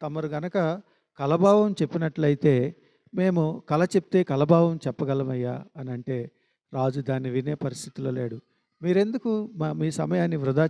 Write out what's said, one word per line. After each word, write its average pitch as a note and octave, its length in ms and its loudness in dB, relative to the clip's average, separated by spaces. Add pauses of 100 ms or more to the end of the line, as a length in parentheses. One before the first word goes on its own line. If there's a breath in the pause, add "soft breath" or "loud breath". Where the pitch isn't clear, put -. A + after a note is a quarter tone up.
తమరు D#3 240 -6
గనక E3 560 -2 (360)
కలభావం G3 540 4
చెప్పినట్లయితే D3+ 1040 0 (380 soft breath)
మేము F3 540 0
కల D#3+ 180 2 (100)
చెప్తే F#3 280 2
కలభావం E3 520 4
చెప్పగలమయ్యా" C3 880 -4 (120)
అని C3 140 -10
అంటే B2 400 -8 (420)
రాజు C3 280 -2
దాన్ని C3 300 -4
వినే C3 240 -2
పరిస్థితిలో C3+ 560 -8
లేడు. A#2+ 300 -6 (420)
"మీరెందుకు G#3+ 720 0
మా, D#3 180 -4
మీ D#3 180 -2
సమయాన్ని E3+ 460 -2
వృధా C#3 340 2